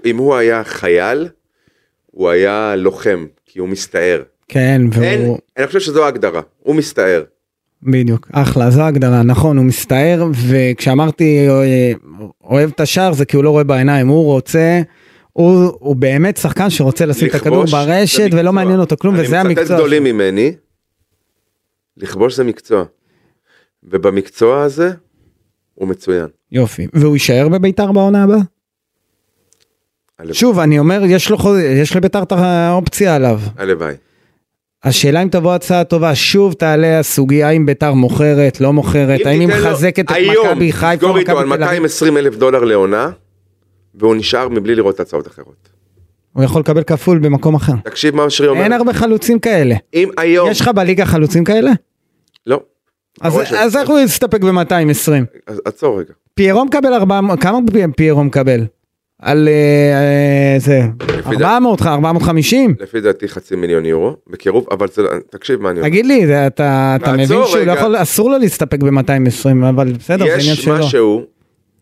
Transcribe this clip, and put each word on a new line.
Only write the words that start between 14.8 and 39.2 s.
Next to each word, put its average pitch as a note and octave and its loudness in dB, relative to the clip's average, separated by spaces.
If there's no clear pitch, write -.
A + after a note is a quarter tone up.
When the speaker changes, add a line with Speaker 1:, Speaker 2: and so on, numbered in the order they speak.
Speaker 2:
הוא, F3+ 4
הוא C#3 -2
באמת C#3 0
שחקן F#3 -2
שרוצה C#3 0
לשים D3 -2
את - -2
הכדור D#3 0
Speaker 1:
לכבוש D#3 0
Speaker 2:
ברשת, D#3+ 0
Speaker 1:
זה G#3+ 2
Speaker 2:
ולא E3+ 2
Speaker 1:
מקצוע. F3+ 0
Speaker 2:
מעניין F#3+ 0
אותו D#3 -2
כלום, G3 0
וזה D#3+ 0
Speaker 1:
אני F#3+ 0
מצטט E3 0
Speaker 2:
המקצוע E3 0
Speaker 1:
גדולים D3+ 2
Speaker 2:
שלו. A#2+ 0
Speaker 1:
ממני, G#2 0
לכבוש G2+ -4
זה C3 0
מקצוע, G#2+ -4
ובמקצוע G2 -2
הזה, D3+ -2
הוא F#2+ -8
מצוין. F2+ -4
Speaker 2:
יופי, A#2 -4
והוא D3 2
יישאר C3+ 0
בביתר F#3+ 0
בעונה G3+ 2
הבאה? G#3 2
Speaker 1:
הלוואי. E3 -12
Speaker 2:
שוב, A3+ 2
אני D3+ 2
אומר, F3+ 0
יש F#3 0
לו G#3 0
חוז-, G3 2
יש C#3+ 0
לביתר F#3 0
את F3+ -6
האופציה F3 0
עליו. A#2+ 0
Speaker 1:
הלוואי. E2 -4
Speaker 2:
השאלה C#3+ 0
אם F#3 -2
תבוא F3 0
הצעה F3 0
טובה, E3 0
שוב G3+ 0
תעלה D#3+ 0
הסוגיה D3 0
אם D#3+ 2
ביתר C#3+ 0
מוכרת, C3+ 2
לא C3+ 2
מוכרת, C#3 0